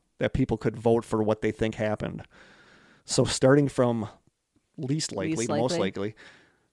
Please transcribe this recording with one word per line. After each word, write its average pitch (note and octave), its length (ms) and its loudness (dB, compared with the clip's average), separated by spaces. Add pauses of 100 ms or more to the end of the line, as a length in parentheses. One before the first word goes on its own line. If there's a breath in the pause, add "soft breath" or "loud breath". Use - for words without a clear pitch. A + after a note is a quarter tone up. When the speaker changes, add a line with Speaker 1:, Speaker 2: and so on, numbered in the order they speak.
(180)
Speaker 1:
that A#2 140 -2
people B2+ 260 0
could A2 200 -2
vote A#2 260 2
for A2 180 0
what G#2+ 200 2
they A2 80 0
think A2 260 -4
happened. - 460 -4 (840 soft breath)
So - 200 0
starting C3+ 440 4
from A#2+ 400 0 (720)
least D3 340 -4
likely F3 240 -2
Speaker 2:
Least A#2+ 140 -2
Speaker 1:
to D3 60 0
most C3 160 0
Speaker 2:
likely. E3 80 -2 (280)
Speaker 1:
likely, A2 60 -10 (580 soft breath)